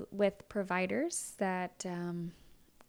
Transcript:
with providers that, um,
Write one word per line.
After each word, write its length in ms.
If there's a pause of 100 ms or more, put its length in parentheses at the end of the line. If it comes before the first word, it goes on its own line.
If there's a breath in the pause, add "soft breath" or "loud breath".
(100)
with 380
providers 880
that, 460
um, 480 (560 soft breath)